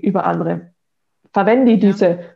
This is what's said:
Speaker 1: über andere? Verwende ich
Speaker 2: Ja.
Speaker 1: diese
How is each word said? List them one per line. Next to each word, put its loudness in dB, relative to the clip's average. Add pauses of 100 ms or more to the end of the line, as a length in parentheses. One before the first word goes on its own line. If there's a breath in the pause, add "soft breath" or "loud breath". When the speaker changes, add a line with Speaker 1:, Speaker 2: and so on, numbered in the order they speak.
Speaker 1:
über -2
andere? -6 (600)
Verwende 2
ich 2
Speaker 2:
Ja. 4
Speaker 1:
diese 0 (180 loud breath)